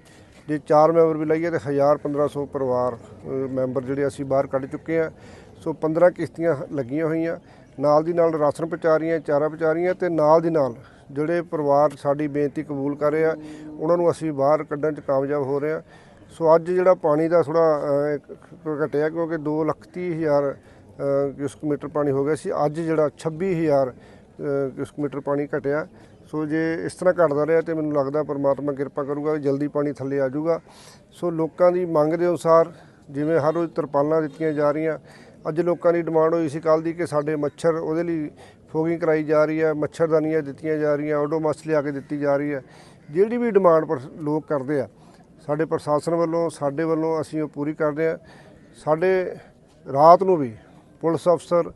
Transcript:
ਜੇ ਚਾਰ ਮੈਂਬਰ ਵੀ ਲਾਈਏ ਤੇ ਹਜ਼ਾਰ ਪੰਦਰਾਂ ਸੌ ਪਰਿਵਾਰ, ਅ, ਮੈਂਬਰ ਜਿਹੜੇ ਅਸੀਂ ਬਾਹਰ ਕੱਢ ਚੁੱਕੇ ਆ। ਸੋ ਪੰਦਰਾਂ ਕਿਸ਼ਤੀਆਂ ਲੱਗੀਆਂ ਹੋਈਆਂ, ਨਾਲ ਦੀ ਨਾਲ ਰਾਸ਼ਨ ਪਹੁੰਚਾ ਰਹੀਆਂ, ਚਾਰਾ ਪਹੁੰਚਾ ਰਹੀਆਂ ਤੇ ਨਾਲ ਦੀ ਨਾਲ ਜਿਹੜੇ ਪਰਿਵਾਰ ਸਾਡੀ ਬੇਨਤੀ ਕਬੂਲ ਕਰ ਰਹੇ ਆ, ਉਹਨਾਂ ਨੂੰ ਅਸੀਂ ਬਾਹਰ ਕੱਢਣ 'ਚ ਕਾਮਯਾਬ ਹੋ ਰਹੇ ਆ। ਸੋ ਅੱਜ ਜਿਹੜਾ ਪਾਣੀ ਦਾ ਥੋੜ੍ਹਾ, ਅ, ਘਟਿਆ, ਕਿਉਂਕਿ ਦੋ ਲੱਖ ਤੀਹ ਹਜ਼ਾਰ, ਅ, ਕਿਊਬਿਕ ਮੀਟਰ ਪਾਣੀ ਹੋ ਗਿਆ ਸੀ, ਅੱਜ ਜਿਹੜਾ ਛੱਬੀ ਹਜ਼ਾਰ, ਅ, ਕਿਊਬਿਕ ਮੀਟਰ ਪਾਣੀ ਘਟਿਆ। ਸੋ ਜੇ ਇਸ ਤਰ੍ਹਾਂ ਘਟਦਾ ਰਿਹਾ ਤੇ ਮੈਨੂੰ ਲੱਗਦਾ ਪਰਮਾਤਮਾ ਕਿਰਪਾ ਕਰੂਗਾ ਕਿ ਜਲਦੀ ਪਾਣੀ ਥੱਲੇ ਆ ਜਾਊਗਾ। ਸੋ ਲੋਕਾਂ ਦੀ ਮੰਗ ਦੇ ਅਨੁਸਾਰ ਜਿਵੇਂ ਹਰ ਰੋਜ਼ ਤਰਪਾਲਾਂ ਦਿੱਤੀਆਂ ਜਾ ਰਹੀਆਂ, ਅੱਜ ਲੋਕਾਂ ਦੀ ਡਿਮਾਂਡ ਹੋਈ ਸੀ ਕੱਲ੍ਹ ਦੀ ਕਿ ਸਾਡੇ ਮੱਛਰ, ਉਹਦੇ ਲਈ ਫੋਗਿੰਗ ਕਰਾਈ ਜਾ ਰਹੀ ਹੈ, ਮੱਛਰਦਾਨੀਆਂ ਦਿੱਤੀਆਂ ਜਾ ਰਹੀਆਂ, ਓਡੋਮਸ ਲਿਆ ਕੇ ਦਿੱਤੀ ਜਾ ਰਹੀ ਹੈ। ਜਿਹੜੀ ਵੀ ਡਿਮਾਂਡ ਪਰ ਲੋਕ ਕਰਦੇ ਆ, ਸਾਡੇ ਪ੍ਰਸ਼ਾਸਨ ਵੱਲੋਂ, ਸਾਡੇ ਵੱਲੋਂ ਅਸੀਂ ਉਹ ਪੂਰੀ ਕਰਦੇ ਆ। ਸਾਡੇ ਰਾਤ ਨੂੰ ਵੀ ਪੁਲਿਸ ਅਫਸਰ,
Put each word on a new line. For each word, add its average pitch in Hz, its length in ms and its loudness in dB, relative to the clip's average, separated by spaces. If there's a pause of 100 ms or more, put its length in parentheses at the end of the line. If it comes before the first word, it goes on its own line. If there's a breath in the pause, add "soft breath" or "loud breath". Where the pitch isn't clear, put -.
(480 loud breath)
ਜੇ 151 100 -2
ਚਾਰ 156 340 6
ਮੈਂਬਰ 165 260 4
ਵੀ 156 80 -4
ਲਾਈਏ 160 260 0
ਤੇ 165 160 -2
ਹਜ਼ਾਰ 143 300 4
ਪੰਦਰਾਂ 147 300 -2
ਸੌ 143 180 -6
ਪਰਿਵਾਰ, 123 500 -2
ਅ, - 340 -16
ਮੈਂਬਰ 131 520 -4
ਜਿਹੜੇ 139 260 -4
ਅਸੀਂ 139 180 -8
ਬਾਹਰ 135 220 0
ਕੱਢ 135 180 -4
ਚੁੱਕੇ 160 340 -6
ਆ। 160 120 -2 (460 loud breath)
ਸੋ 160 160 -6
ਪੰਦਰਾਂ 160 380 2
ਕਿਸ਼ਤੀਆਂ 165 440 -2 (180)
ਲੱਗੀਆਂ 139 320 -4
ਹੋਈਆਂ, 165 320 -4 (420 loud breath)
ਨਾਲ 147 240 4
ਦੀ 170 100 -4
ਨਾਲ 165 200 4
ਰਾਸ਼ਨ 151 320 0
ਪਹੁੰਚਾ 160 320 0
ਰਹੀਆਂ, 160 220 -2
ਚਾਰਾ 147 280 0
ਪਹੁੰਚਾ 156 260 0
ਰਹੀਆਂ 180 200 0
ਤੇ 180 160 -2
ਨਾਲ 156 320 4
ਦੀ 170 80 -2
ਨਾਲ 139 260 0 (360 loud breath)
ਜਿਹੜੇ 156 300 -2
ਪਰਿਵਾਰ 151 480 2
ਸਾਡੀ 143 380 -2
ਬੇਨਤੀ 147 360 -2
ਕਬੂਲ 143 320 -4
ਕਰ 147 160 0
ਰਹੇ 156 140 2
ਆ, 160 100 0 (440 loud breath)
ਉਹਨਾਂ 170 180 2
ਨੂੰ 170 140 2
ਅਸੀਂ 156 220 -6
ਬਾਹਰ 143 300 2
ਕੱਢਣ 147 300 -4
'ਚ 143 60 -10
ਕਾਮਯਾਬ 139 440 -2
ਹੋ 139 160 -2
ਰਹੇ 151 120 -4
ਆ। 165 100 -6 (480 loud breath)
ਸੋ 165 260 4
ਅੱਜ 170 160 0
ਜਿਹੜਾ 185 220 4
ਪਾਣੀ 160 340 2
ਦਾ 170 160 4
ਥੋੜ੍ਹਾ, 156 380 2 (340)
ਅ, - 680 -8
ਘਟਿਆ, 147 240 0
ਕਿਉਂਕਿ 165 280 -4
ਦੋ 151 260 -4
ਲੱਖ - 300 -4
ਤੀਹ 180 220 -6
ਹਜ਼ਾਰ, 147 280 2
ਅ, 139 120 -4 (760 loud breath)
ਕਿਊਬਿਕ 139 340 -8
ਮੀਟਰ 147 220 -2
ਪਾਣੀ 147 240 0
ਹੋ 139 140 0
ਗਿਆ 156 100 0
ਸੀ, 185 160 -8
ਅੱਜ 151 280 -2
ਜਿਹੜਾ 156 380 0
ਛੱਬੀ 165 360 -4
ਹਜ਼ਾਰ, 143 360 2
ਅ, - 40 -10 (760 loud breath)
ਕਿਊਬਿਕ 139 300 -10
ਮੀਟਰ 139 200 -6
ਪਾਣੀ 143 280 -2 (100)
ਘਟਿਆ। 143 300 -4 (440 loud breath)
ਸੋ 156 140 -4
ਜੇ 165 400 -2
ਇਸ 156 80 -6
ਤਰ੍ਹਾਂ 180 200 2
ਘਟਦਾ 151 320 2
ਰਿਹਾ 165 160 4
ਤੇ 165 120 -6
ਮੈਨੂੰ 151 200 -2
ਲੱਗਦਾ 143 300 0
ਪਰਮਾਤਮਾ 139 500 -2
ਕਿਰਪਾ 139 300 -6
ਕਰੂਗਾ 147 300 -4
ਕਿ 156 60 -2
ਜਲਦੀ 139 280 -2
ਪਾਣੀ 147 260 -2
ਥੱਲੇ 135 260 -4
ਆ 135 100 0
ਜਾਊਗਾ। 160 300 -2 (520 loud breath)
ਸੋ - 180 -6
ਲੋਕਾਂ 165 420 2
ਦੀ 180 140 -2
ਮੰਗ 156 280 2
ਦੇ 175 140 0
ਅਨੁਸਾਰ 165 460 4 (360 loud breath)
ਜਿਵੇਂ 151 300 0
ਹਰ 151 140 2
ਰੋਜ਼ 165 180 -2
ਤਰਪਾਲਾਂ 151 500 0
ਦਿੱਤੀਆਂ 156 320 -4
ਜਾ 147 180 2
ਰਹੀਆਂ, 156 280 -4 (500 loud breath)
ਅੱਜ 156 120 -2
ਲੋਕਾਂ 170 320 2
ਦੀ 170 80 0
ਡਿਮਾਂਡ 160 320 2
ਹੋਈ 165 160 0
ਸੀ 156 100 -8
ਕੱਲ੍ਹ 160 240 2
ਦੀ 165 100 -4
ਕਿ 170 120 -4
ਸਾਡੇ 147 300 -2
ਮੱਛਰ, 147 400 -2
ਉਹਦੇ 160 280 -2
ਲਈ 165 260 -4 (440 loud breath)
ਫੋਗਿੰਗ 160 260 -2
ਕਰਾਈ 156 240 2
ਜਾ 151 220 4
ਰਹੀ 156 180 0
ਹੈ, 156 100 2
ਮੱਛਰਦਾਨੀਆਂ 156 680 0
ਦਿੱਤੀਆਂ 151 360 -6
ਜਾ 151 180 2
ਰਹੀਆਂ, 151 220 -2
ਓਡੋਮਸ 151 500 -2
ਲਿਆ 151 140 2
ਕੇ 147 100 -4
ਦਿੱਤੀ 139 260 -8
ਜਾ 143 200 2
ਰਹੀ 147 160 -4
ਹੈ। 131 80 -6 (500 loud breath)
ਜਿਹੜੀ 214 260 2
ਵੀ 240 140 0
ਡਿਮਾਂਡ 170 340 6
ਪਰ 143 140 -4 (200)
ਲੋਕ 151 280 -4
ਕਰਦੇ 139 340 -2
ਆ, 104 80 -6 (580 loud breath)
ਸਾਡੇ 151 180 -2
ਪ੍ਰਸ਼ਾਸਨ 151 500 -2
ਵੱਲੋਂ, 170 340 0
ਸਾਡੇ 143 340 -4
ਵੱਲੋਂ 160 380 -2
ਅਸੀਂ 156 200 -6
ਉਹ 151 60 -4
ਪੂਰੀ 147 260 -6
ਕਰਦੇ 151 340 -2
ਆ। 165 100 -2 (680 loud breath)
ਸਾਡੇ 180 500 0 (580 loud breath)
ਰਾਤ 170 300 8
ਨੂੰ 185 140 4
ਵੀ 123 160 -4 (480 loud breath)
ਪੁਲਿਸ 160 200 0 (120)
ਅਫਸਰ, 165 420 0